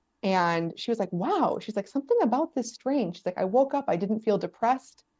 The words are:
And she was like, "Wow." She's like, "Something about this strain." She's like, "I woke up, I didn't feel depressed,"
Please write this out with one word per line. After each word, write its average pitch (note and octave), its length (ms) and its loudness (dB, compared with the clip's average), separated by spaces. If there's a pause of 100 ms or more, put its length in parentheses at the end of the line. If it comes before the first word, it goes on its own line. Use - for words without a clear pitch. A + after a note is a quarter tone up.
(220)
And E3+ 560 2
she - 120 -4
was A3+ 80 0
like, F#3+ 140 -4
"Wow." B3+ 480 0
She's - 160 -10
like, G3+ 120 -4
"Something C#4 340 0
about C#4 320 0
this A#3+ 180 -4
strain." B3+ 400 -2
She's - 140 -18
like, F#3 120 -4
"I - 60 0
woke B3+ 300 2
up, C#4 140 -4
I E3+ 80 2
didn't G3+ 240 -2
feel G#3 180 2
depressed," - 680 -4 (160)